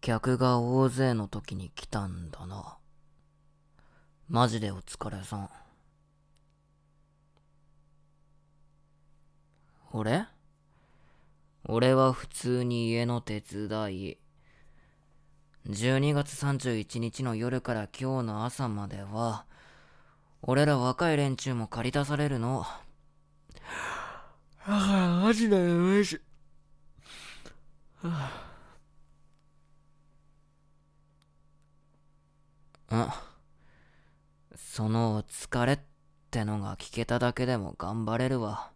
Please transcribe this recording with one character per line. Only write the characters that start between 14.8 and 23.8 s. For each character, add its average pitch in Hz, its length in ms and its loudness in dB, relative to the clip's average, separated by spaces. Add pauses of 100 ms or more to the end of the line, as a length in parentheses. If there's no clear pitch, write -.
十 120 320 2
二 143 160 4
月 143 220 0
三 139 220 0
十 120 200 0
一 107 220 -6
日 117 240 -4
の 120 120 -2
夜 123 260 -2
か 123 120 -4
ら 107 140 -4 (120)
今 131 220 -2
日 117 60 -2
の 107 180 -4
朝 123 220 -4
ま 104 200 -6
で 98 140 -12
は、 107 440 -4 (960)
俺 139 240 4
ら 147 120 4
若 127 340 2
い 151 60 4
連 135 200 2
中 135 160 -4
も 113 140 -4
駆 117 180 -6
り 127 60 0
出 143 120 0
さ 143 140 -2
れ 147 100 0
る 139 100 -2
の。 117 280 -2 (2000)